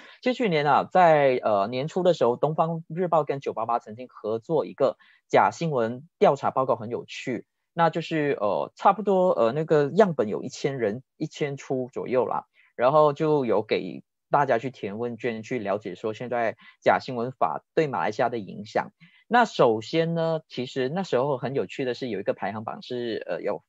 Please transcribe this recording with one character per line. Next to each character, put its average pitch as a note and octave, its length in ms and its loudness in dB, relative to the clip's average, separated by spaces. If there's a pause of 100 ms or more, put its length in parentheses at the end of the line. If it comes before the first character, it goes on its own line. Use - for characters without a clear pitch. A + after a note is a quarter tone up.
(220)
其 B3 80 -2
实 B3+ 40 0
去 A#3+ 160 0
年 D3+ 180 2
啊， A#2+ 160 4
在， D3 580 6
呃， G#2 280 2
年 B2+ 180 -4
初 F3+ 160 -2
的 F3 100 4
时 D3 120 0
候， A#2+ 100 2
东 D3+ 180 0
方 E3 360 -2
日 F3 180 -4
报 D#3+ 160 2
跟 C#3+ 160 -6
九 A2+ 140 -6
八 G#2+ 120 -4
八 A#2 140 0
曾 A2 160 -14
经 B2 140 -16
合 A2 300 -6
作 C3+ 260 -2
一 F#2+ 80 -12
个 - 240 0 (320)
假 G#2+ 220 6
新 E3+ 180 -4
闻 B2+ 480 -2
调 E3+ 180 6
查 A2 140 -2
报 C3 160 0
告， B2+ 100 2
很 G#2+ 140 -6
有 G#2 160 -6
趣。 - 400 -8 (260)
那 E3+ 200 2
就 E3+ 100 -4
是， D3+ 400 -2
呃， E2+ 340 -2
差 G3+ 180 4
不 G#3 100 -8
多， F#3+ 260 2
呃， A2+ 220 2
那 D3+ 120 -2
个 D3 300 2
样 F3+ 220 4
本 G#2+ 120 2
有 E2+ 160 -4
一 B2 60 -10
千 C#3 300 -4
人， A2+ 240 -2 (140)
一 D#3+ 100 -4
千 C#3+ 280 -6
出 B2+ 380 -6
左 F#2 140 -8
右 A#2 180 2
啦， - 200 -4 (300)
然 B2 160 2
后 D3+ 220 6
就 D3+ 320 0
有 G#2+ 160 2
给 F2+ 420 -4 (280)
大 C#3+ 160 2
家 B2 100 2
去 B2 140 -6
填 G#2 260 -10
问 A#2+ 180 -6
卷， A2+ 280 -6
去 B2 160 -4
了 G2+ 180 -2
解 G2+ 160 -10
说 A2 220 -6
现 B2 140 -10
在 A#2 280 -2 (240)
假 A2 180 4
新 B2+ 160 -8
闻 A#2+ 160 -4
法 D#2 320 -2 (120)
对 D#3+ 100 4
马 A#2 160 -4
来 F#2+ 100 -2
西 B2+ 120 0
亚 A#2 60 2
的 A#2+ 100 -4
影 G2 260 -12
响。 - 260 -4 (360)
那 A#3 180 4
首 A#2 360 4
先 E3 340 -2
呢， E3 320 -2
其 B2 180 -6
实 C3 240 -4
那 F3+ 140 -4
时 D#3 120 -2
候 C3 220 0
很 B2 160 -6
有 A2 140 -2
趣 - 180 -6
的 B2 80 -2
是 B2+ 160 -6
有 G2 100 -4
一 G2+ 40 -6
个 B2+ 100 0
排 G2 180 -6
行 A2 120 -8
榜 - 180 -8
是， A#2+ 460 -6
呃， E2+ 160 -6
有 F#2 260 -6